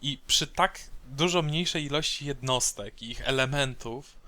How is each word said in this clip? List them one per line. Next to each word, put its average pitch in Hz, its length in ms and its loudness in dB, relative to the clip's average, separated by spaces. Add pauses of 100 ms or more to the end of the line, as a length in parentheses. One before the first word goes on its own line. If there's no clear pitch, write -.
i 139 160 -4 (100)
przy - 200 4
tak - 320 2 (260)
dużo 165 360 2
mniejszej 156 420 0
ilości 147 420 -2
jednostek 131 760 -2
i 117 100 -8
ich - 160 -8
elementów, 131 880 0 (100)